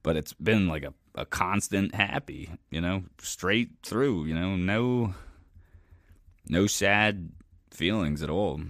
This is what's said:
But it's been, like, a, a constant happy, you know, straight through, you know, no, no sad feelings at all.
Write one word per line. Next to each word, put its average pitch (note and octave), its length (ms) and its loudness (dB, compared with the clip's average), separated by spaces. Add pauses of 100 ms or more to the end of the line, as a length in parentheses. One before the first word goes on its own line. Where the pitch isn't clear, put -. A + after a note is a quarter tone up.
But D#2+ 140 0
it's - 180 -4
been, G2 340 4
like, D#2 160 -2
a, C#2+ 100 -10 (220)
a - 100 -6
constant G2 680 2
happy, G2+ 580 -2 (180)
you D#2+ 100 -4
know, F2+ 240 -2 (160)
straight G#2+ 520 -2 (120)
through, G#2+ 420 0
you D#2+ 80 -2
know, F#2 220 -2
no, A2 580 0 (1300)
no F#2+ 200 2
sad G2+ 640 2 (400)
feelings D#2+ 520 0
at D2 60 -4
all. D#2+ 400 -2